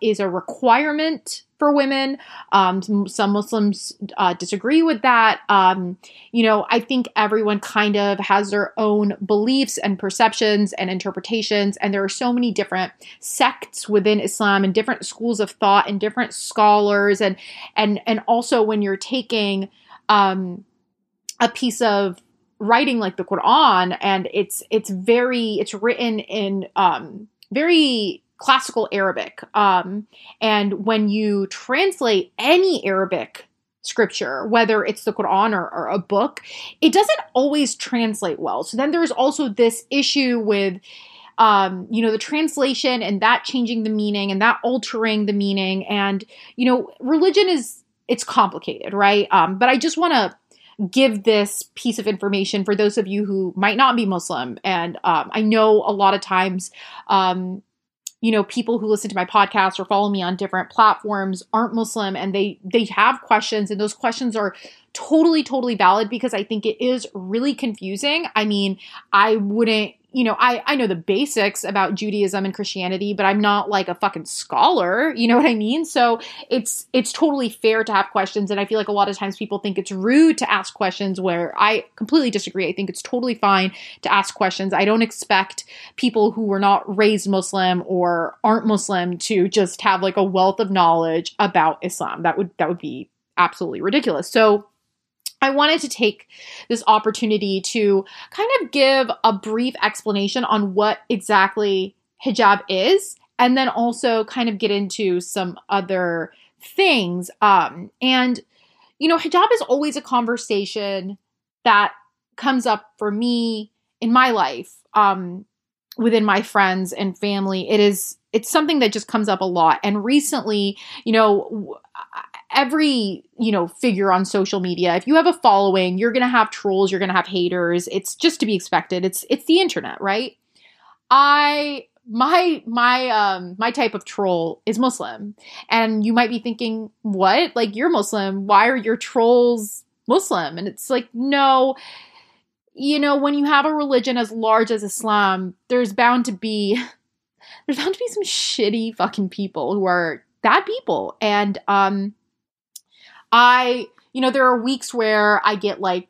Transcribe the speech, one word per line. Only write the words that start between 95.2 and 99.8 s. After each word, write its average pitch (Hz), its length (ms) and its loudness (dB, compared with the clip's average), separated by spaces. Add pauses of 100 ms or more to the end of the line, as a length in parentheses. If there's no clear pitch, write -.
I 269 80 2
wanted 294 320 2
to 277 80 -8
take - 400 -4 (400)
this 233 180 -2
opportunity 214 720 0
to 196 460 0 (240)
kind 427 200 -2 (120)
of 269 100 -10
give 269 380 2 (160)
a 220 80 4
brief 220 500 -4